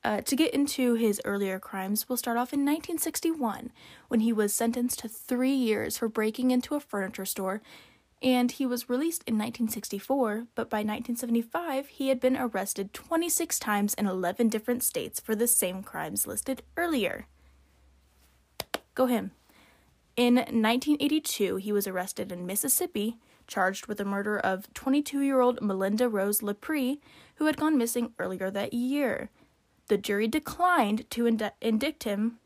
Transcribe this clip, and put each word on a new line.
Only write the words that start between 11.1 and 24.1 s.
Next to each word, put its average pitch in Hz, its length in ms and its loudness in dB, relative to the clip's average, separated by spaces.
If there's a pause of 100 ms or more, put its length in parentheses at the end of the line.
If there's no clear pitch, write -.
seventy-five, 262 720 -2
he 269 220 -4
had 262 100 4
been 254 160 4
arrested 202 580 -4
twenty-six 330 680 -2
times 208 340 0
in 208 140 0
eleven 185 420 2
different 233 320 -2
states - 380 -4
for 220 160 -2
the 226 120 0
same 190 360 0
crimes 160 420 -6
listed - 380 -6 (140)
earlier. 311 500 -2 (1700)
Go 254 100 4
him. 214 260 0 (840)
In 247 360 6
nineteen 247 480 2
eighty-two, 277 580 0
he 196 140 -4
was 202 140 2
arrested 190 460 -6
in 180 160 -8
Mississippi, 226 680 -2 (280)
charged 196 400 -2
with 208 140 -8
the 202 60 -2
murder 202 340 -2